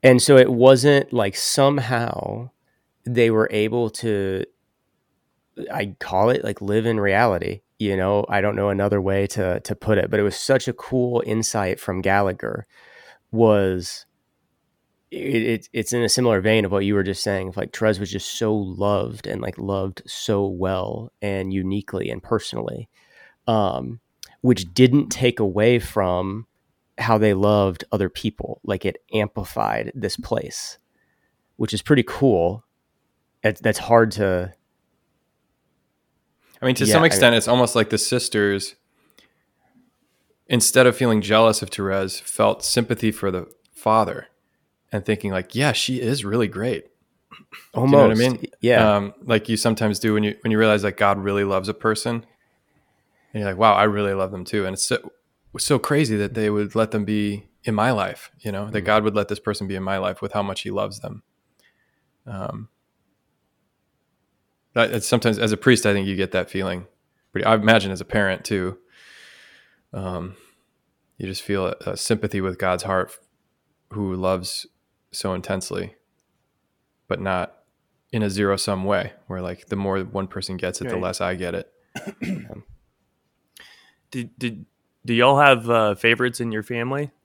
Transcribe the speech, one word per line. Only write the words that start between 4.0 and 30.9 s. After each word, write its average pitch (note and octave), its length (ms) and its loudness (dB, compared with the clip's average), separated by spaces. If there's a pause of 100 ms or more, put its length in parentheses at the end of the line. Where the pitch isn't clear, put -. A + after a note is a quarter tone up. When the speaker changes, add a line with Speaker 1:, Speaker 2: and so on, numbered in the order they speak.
Speaker 1:
I G2 280 -6
call G2+ 300 2
it, - 120 0
like, G#2+ 180 -6
live G#2 260 0
in A2+ 120 0
reality. G2 640 0 (180)
You G2+ 180 0
know, G2 320 2
I G2+ 120 0
don't G#2 160 0
know G2+ 140 0
another G2+ 300 0
way G2 280 0
to, F#2 320 -2
to - 160 -8
put G#2+ 220 0
it, - 120 -2
but A2 80 0
it G#2 60 2
was G2 120 -2
such - 300 0
a B2 60 -4
cool B2 520 -2
insight A2 540 -2
from F#2 220 -6
Gallagher. F#2+ 640 -2 (640)
Was G2+ 760 2 (1040)
it, - 60 -12 (240)
it, A2+ 300 -2
it's A2+ 200 -4
in A#2+ 100 0
a A2+ 60 0
similar A#2 320 2
vein G#2+ 240 4
of F#2 80 -2
what G2+ 140 0
you G2+ 80 2
were G2 100 2
just F#2+ 180 -4
saying. F#2+ 340 -2
Like, - 200 -6
Therese G#2+ 240 2
was G2+ 100 -6
just - 280 -8
so G#2+ 160 0
loved G2+ 720 -2
and, G2+ 160 -8
like, - 160 -8
loved G2 480 -6
so G2+ 400 -2
well F#2+ 680 -4 (100)
and G2 300 -4
uniquely F#2+ 580 -4
and - 120 -10
personally, - 680 -6 (580)
um, G2+ 540 -2 (420)
which G2+ 300 2
didn't C3 380 4
take B2 280 0
away G#2+ 400 2
from F#2+ 680 -2 (500)
how A2+ 220 2
they G#2 160 4
loved G2 580 2
other F#2+ 160 0
people. - 560 -8
Like, G2+ 220 -4
it - 160 -6 (100)
amplified G#2 840 -4
this G2+ 220 -6
place, - 640 -8 (800)